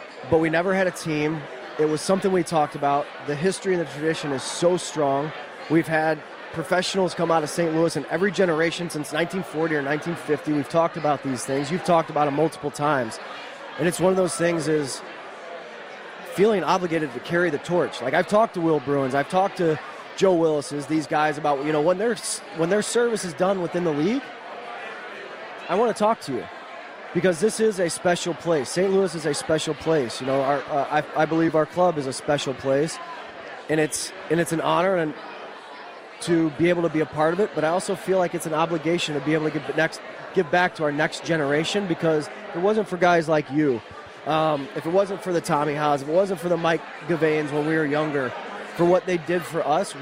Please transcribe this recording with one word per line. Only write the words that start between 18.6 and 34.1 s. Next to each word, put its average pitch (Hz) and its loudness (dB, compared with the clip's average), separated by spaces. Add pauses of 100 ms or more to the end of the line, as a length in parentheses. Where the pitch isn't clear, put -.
Will 160 4
Bruins. 135 0
I've 143 2
talked 190 0
to 160 2 (380)
Joe 190 6
Willis's, 147 0
these 156 0
guys 151 2
about, 147 0
you 151 0
know, 151 4
when 180 4
their 226 0
s-, - -6 (180)
when 165 2
their 208 4
service 233 0
is 170 -6
done 190 2
within 175 -2
the 165 2
league, 190 2 (1500)
I 165 0
wanna 220 2
talk 214 2
to 139 -8
you 104 -4 (720)
because 170 2
this 214 2
is 214 2
a 170 2
special 175 0
place. 156 0
Saint 190 2
Louis 190 4
is 160 -4
a 147 2
special 156 0
place. 143 0
You 127 -4
know, 135 2
our, 139 4 (120)
uh, 143 2 (140)
I, 147 4
I - 2
believe 160 2
our 156 4
club 175 2
is 135 -2
a 131 -4
special 143 0
place, 139 0 (720)
and 156 2
it's, - -2 (180)